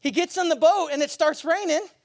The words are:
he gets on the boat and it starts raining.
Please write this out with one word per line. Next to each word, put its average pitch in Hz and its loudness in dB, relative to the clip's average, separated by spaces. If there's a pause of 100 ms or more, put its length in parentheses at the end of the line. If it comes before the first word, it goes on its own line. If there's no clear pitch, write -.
he 285 -2
gets 349 -2
on 359 0
the 320 2
boat 330 4
and 285 -2
it 285 -4
starts 302 0
raining. 349 -2 (180)